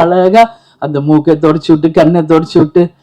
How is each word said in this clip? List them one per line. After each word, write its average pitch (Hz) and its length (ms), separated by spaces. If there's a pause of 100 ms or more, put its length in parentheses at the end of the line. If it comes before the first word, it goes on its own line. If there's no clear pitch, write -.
அழகா 185 420 (360)
அந்த 143 220
மூக்கை 151 340
தொடச்சு 156 380
விட்டு, 156 180
கண்ணை 170 300
தொடச்சு 160 420
விட்டு, 160 180 (220)